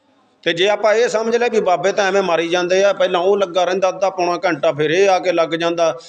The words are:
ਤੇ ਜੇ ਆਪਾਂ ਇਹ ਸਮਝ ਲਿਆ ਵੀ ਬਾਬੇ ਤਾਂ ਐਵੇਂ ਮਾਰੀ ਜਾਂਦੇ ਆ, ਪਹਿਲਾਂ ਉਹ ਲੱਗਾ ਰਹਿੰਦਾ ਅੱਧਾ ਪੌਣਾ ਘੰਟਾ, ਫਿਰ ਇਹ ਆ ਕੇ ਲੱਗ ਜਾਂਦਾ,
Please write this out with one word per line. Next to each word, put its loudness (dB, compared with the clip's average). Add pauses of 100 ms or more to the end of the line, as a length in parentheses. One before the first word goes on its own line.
(440)
ਤੇ -2
ਜੇ 0
ਆਪਾਂ 2
ਇਹ 2
ਸਮਝ -2
ਲਿਆ 0
ਵੀ 0
ਬਾਬੇ 0
ਤਾਂ 0
ਐਵੇਂ 0
ਮਾਰੀ 0
ਜਾਂਦੇ 0
ਆ, 4
ਪਹਿਲਾਂ 0
ਉਹ 2
ਲੱਗਾ 0
ਰਹਿੰਦਾ 0
ਅੱਧਾ -2
ਪੌਣਾ -2
ਘੰਟਾ, 0
ਫਿਰ -2
ਇਹ 2
ਆ 4
ਕੇ -2
ਲੱਗ 0
ਜਾਂਦਾ, -2